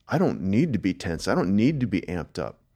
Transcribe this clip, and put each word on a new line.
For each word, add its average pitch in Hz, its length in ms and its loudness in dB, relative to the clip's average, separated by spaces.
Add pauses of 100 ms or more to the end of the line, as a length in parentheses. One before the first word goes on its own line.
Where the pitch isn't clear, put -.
I 147 100 0
don't 165 240 0
need 107 320 2
to 92 40 -2
be 92 140 0
tense. 82 340 -6
I 98 80 2
don't 98 220 2
need 131 240 2
to 123 60 0
be 95 160 -2
amped 85 360 -6
up. 60 220 -8 (160)